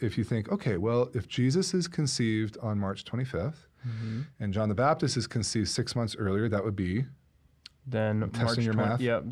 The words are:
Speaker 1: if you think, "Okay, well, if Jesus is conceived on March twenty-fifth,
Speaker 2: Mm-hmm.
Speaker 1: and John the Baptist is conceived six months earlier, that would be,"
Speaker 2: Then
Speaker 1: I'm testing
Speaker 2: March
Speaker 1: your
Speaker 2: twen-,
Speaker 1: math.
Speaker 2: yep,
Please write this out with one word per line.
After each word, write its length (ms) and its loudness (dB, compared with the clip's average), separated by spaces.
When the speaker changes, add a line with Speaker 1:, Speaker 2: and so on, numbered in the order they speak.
Speaker 1:
if 160 0
you 60 2
think, 260 -2
"Okay, 260 0
well, 380 2
if 140 -2
Jesus 440 2
is 140 2
conceived 760 0
on 200 0
March 240 -2
twenty-fifth, 640 -4
Speaker 2:
Mm-hmm. 340 -4
Speaker 1:
and 120 -2
John 180 2
the 40 0
Baptist 420 2
is 120 -2
conceived 400 0
six 260 -2
months 240 -2
earlier, 300 0
that 160 0
would 100 0
be," 300 0
Speaker 2:
Then 380 0
Speaker 1:
I'm 60 -4
testing 160 0
Speaker 2:
March 180 2
Speaker 1:
your 100 2
Speaker 2:
twen-, 140 2
Speaker 1:
math. 120 0
Speaker 2:
yep, 320 2